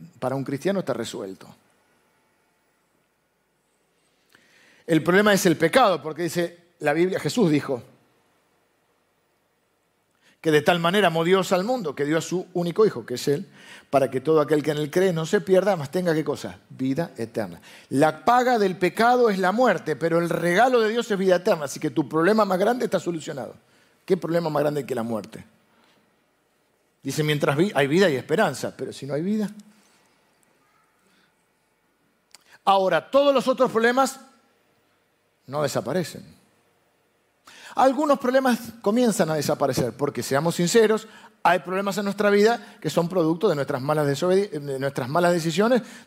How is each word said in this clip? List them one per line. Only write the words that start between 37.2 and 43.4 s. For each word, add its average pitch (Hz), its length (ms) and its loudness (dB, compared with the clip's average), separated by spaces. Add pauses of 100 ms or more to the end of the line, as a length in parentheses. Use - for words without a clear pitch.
Algunos 269 420 2
problemas 254 420 0 (220)
comienzan 208 480 2
a 156 60 -2
desaparecer, 139 580 -2
porque, 135 300 -6
seamos 156 320 -2
sinceros, 214 520 2 (360)
hay 175 160 4
problemas 185 400 -4
en 202 60 -4
nuestra 202 260 0
vida 214 500 2
que 156 80 -4
son 170 180 0
producto 175 400 0